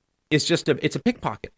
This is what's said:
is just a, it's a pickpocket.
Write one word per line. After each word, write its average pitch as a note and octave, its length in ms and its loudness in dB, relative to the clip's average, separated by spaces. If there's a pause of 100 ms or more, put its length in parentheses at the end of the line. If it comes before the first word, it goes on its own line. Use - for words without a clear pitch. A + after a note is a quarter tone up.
(300)
is D3+ 140 2
just - 240 0
a, C#3 160 2
it's - 100 -2
a C#3 60 -6
pickpocket. - 580 -4